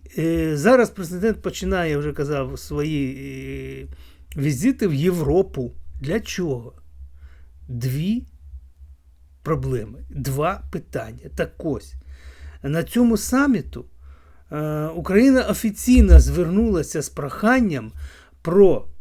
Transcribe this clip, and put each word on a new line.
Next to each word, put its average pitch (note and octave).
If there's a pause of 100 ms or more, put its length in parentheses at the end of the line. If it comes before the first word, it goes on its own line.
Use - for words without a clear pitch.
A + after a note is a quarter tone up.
(180)
е, D#3+
зараз A3+
президент F3+
починає, F#3
я D3
вже D3
казав, C#3
свої, D3
е, C3+ (540)
візити D#3
в D3+
Європу. D#3 (280)
Для E3
чого? C3 (960)
Дві C#3 (1160)
проблеми, C3
два C#3+ (100)
питання. A#2
Так D#3+
ось, C3+ (680)
на D3+
цьому A#3
саміту, B3+ (680)
е, D3+
Україна G#3
офіційно G#3
звернулася E3+
з -
проханням D3 (500)
про E3+ (140)